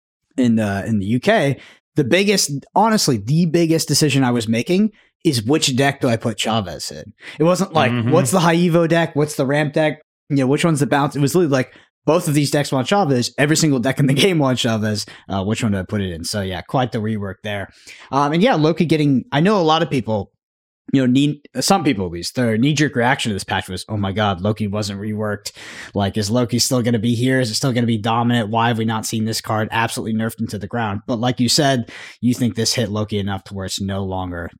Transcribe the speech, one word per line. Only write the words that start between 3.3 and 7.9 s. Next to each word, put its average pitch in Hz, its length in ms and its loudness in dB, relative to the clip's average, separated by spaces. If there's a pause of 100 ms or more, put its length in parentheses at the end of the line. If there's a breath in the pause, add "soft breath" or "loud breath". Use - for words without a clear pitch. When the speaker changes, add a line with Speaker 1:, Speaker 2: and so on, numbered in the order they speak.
Speaker 1:
biggest 160 400 2
decision 139 380 2
I 120 80 2
was 113 160 0
making 175 420 2 (340 soft breath)
is 123 180 2
which 135 340 2
deck 139 240 2
do 139 80 2
I 113 80 2
put 110 220 -4
Chavez 104 520 -4
in? - 220 -14 (260 loud breath)
It 147 60 2
wasn't 180 280 2
like, 135 200 4